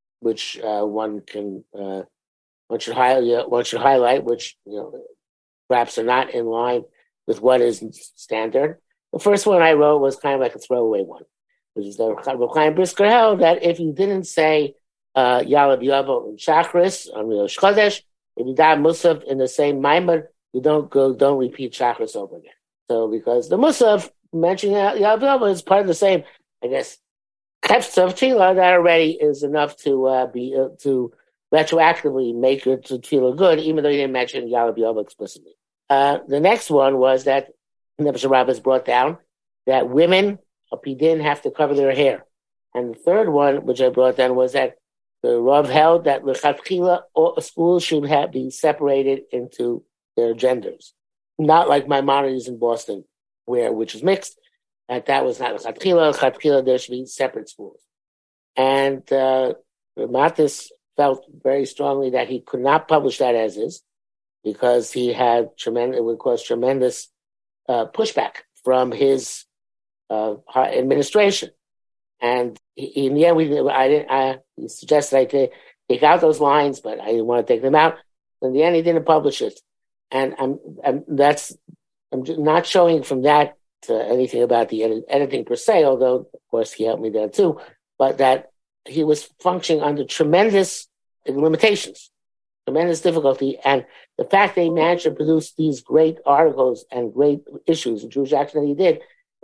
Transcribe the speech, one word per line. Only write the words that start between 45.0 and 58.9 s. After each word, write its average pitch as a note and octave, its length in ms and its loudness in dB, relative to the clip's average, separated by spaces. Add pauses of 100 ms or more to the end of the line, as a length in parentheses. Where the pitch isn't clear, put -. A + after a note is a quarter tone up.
the A#2+ 160 0
Rav C#3 300 2
held D#3+ 340 4
that C#3+ 200 0
lechatchila, F3 800 -2 (100)
all E3 260 2
schools E3+ 440 0
should D3 220 -2
have, D3 260 0
be C3 200 -8
separated C#3 800 -2
into A#2+ 520 -6 (340)
their A#2 160 0
genders. A#2 600 -4 (460)
Not D#3 300 4
like C#3+ 180 2
Maimonides C3+ 600 0
in A#2+ 120 -12
Boston, A#2 460 -4 (400)
where, A#2+ 260 -2
which A2+ 240 -6
is A2+ 80 -16
mixed, - 360 -2 (500)
that B2 160 -6
that C#3 180 0
was B2 160 -4
not A#2 160 -4
lechatchila. D#3 600 0
Lechatchila, C3+ 500 0
there B2+ 120 2
should B2 140 -8
be B2+ 140 -10
separate A#2+ 420 -8
schools. - 320 -20 (800)
And, C3+ 440 2 (120)